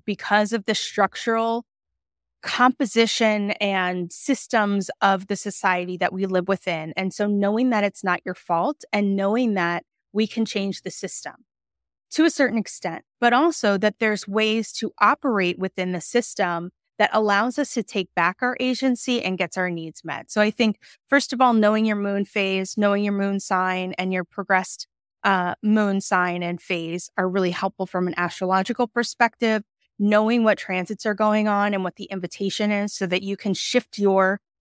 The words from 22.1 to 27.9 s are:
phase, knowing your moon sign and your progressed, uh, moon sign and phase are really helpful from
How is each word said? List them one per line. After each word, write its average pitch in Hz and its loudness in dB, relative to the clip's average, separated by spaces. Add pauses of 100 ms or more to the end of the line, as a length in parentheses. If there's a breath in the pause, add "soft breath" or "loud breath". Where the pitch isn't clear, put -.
phase, 190 -2
knowing 202 2
your 202 0
moon 196 0
sign 185 -2
and 185 -2
your 180 -2
progressed, - -2 (360)
uh, 185 2
moon 208 2
sign 180 0
and 175 -4
phase 170 -6
are 185 2
really 185 2
helpful 190 -4
from 180 -2